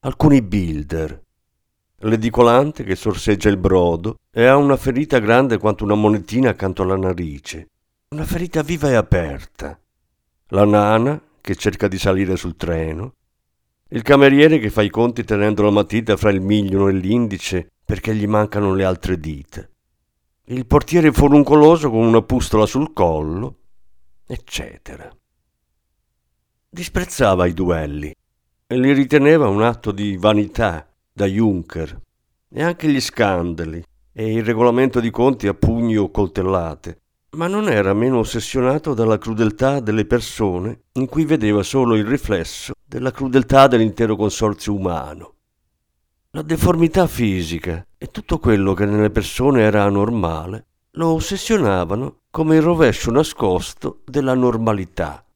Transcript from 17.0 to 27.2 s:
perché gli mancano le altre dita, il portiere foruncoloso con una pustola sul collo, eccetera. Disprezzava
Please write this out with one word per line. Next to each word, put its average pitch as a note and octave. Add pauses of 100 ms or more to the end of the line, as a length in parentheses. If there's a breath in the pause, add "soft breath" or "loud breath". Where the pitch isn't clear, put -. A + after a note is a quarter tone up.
perché G#2+
gli G#2
mancano G#2
le F#2+
altre F#2
dita, D2+ (800)
il B2
portiere D#3
foruncoloso D3
con A2+
una A2+
pustola A2
sul D3
collo, E2+ (680)
eccetera. - (1600)
Disprezzava C3